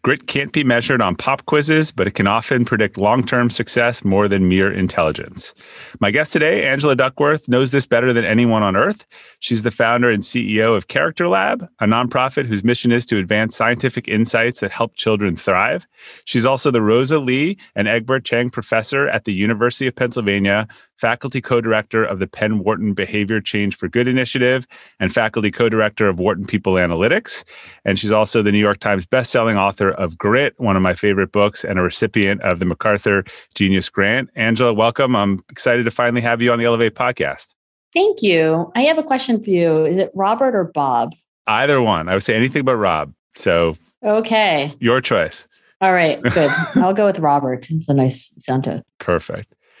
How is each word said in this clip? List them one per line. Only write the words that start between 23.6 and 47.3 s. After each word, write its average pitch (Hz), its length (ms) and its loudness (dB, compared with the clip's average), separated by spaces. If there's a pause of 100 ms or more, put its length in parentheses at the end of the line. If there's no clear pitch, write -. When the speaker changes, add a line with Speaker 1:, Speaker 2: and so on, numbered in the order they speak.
Speaker 1:
for 92 120 -8
Good 120 200 0
initiative, 127 600 0 (320)
and 95 140 -2
faculty 110 380 0
co-director 107 560 0
of 90 120 0
Wharton 95 260 0
People 95 280 -2
Analytics. 92 680 0 (400)
And 98 160 0
she's 107 120 -2
also 107 300 2
the 104 100 2
New 104 80 2
York 104 200 2
Times 95 260 -2
bestselling 117 520 0
author 98 320 2
of 85 280 -4
Grit, 127 400 0
one 107 180 0
of 92 60 2
my 92 120 2
favorite 98 380 0
books, 104 320 0
and 101 140 -4
a 92 40 0
recipient 98 600 -2
of 90 180 -2
the 92 60 -2
MacArthur 98 600 0 (300)
Genius 95 340 0
Grant. 107 460 -2
Angela, 117 380 2
welcome. 120 420 2
I'm 101 340 0
excited 120 360 0
to 117 60 -2
finally 120 300 0
have 117 200 0
you 120 100 2
on 117 80 0
the 117 60 -2
Elevate 117 300 2
Podcast. 123 600 -4 (380)
Speaker 2:
Thank 403 280 0
you. 165 540 2
I 240 80 0
have 311 140 2
a 302 60 -2
question 254 380 -2
for 208 80 -8
you. 165 360 2
Is 170 120 0
it 190 160 -2
Robert 226 400 0
or 185 120 0
Bob? 135 480 -2 (340)
Speaker 1:
Either 131 340 2
one. 87 280 0
I 92 40 0
would 98 100 0
say 113 120 0
anything 131 280 0
but 127 120 2
Rob. 80 380 -2 (220)
So 85 420 0 (260)
Speaker 2:
Okay. 214 760 0
Speaker 1:
your 123 220 2
choice. - 460 -2 (340)
Speaker 2:
All 190 120 2
right, 165 280 0
good. 143 280 2 (140)
Speaker 1:
<laughs> - 120 -8
Speaker 2:
I'll 185 180 4
go 208 120 2
with 190 140 0
Robert. 139 500 -2